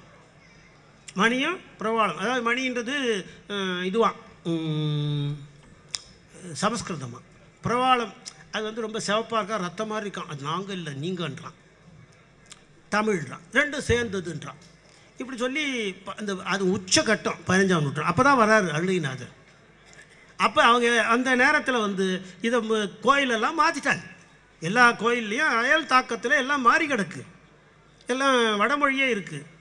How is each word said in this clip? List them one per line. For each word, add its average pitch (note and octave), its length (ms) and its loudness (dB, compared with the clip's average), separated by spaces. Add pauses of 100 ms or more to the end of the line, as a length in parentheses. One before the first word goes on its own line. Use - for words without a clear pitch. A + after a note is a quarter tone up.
(1160)
மணியும் B3+ 440 2 (200)
பிரவாளம், G#3+ 360 0
அதாவது A#3 280 -2
மணின்றது, B3 540 -2 (520)
அஹ், F#3+ 340 -4
இதுவா, G3 320 2 (300)
ம், D3+ 880 -2 (1300)
சமஸ்கிருதமா. F3+ 600 -4 (440)
பிரவாளம் A#3+ 480 0 (400)
அது G#3+ 120 -6
வந்து A3 160 -8
ரொம்ப A3 260 -6
சிவப்பா A3 300 0
இருக்கா, G#3+ 200 -2
ரத்தம் F#3 320 -6
மாதிரி G#3+ 220 -6
இருக்கான், F3+ 180 -10
அது C#3+ 140 -10
நாங்க F3+ 300 -6
இல்ல E3+ 180 -8
நீங்கன்றான், C#3+ 680 -8 (1300)
தமிழ்ன்றான், G3+ 600 -2
ரெண்டும் C#4 360 -2
சேர்ந்ததுன்றான். F#3 720 -4 (580)
இப்படி B3+ 200 -10
சொல்லி B3+ 540 -4
ப-, F#3+ 240 -14
அந்த, G3+ 280 -6
அது F#3+ 200 -2
உச்சகட்டம் F#3+ 840 0
பதினஞ்சாம் F#3 360 4
நூற்றாண்டு. F3+ 280 -2
அப்பதான் C4 320 6
வராரு G#3+ 260 4
அருணகிரிநாதர். D3+ 760 -4 (960)
அப்ப G3+ 260 4
அவங்க A#3 400 6
அந்த B3 340 2
நேரத்துல C#4 440 4
வந்து F#3+ 420 -2 (200)
இதை A3+ 280 0
மு-, G#3+ 200 0 (120)
கோயிலெல்லாம் C4+ 560 2
மாத்திட்டாங்க. D4 460 2 (560)
எல்லா A#3 320 4
கோயில்லையும் A#3+ 640 -2
அயல் C4+ 320 2
தாக்கத்துல B3+ 500 0
எல்லாம் C#4 240 0
மாறி D4 260 4
கிடக்கு, F#3 360 -4 (840)
எல்லாம் B3 540 2
வடமொழியே C4+ 480 0
இருக்கு. D#3+ 380 -6 (140)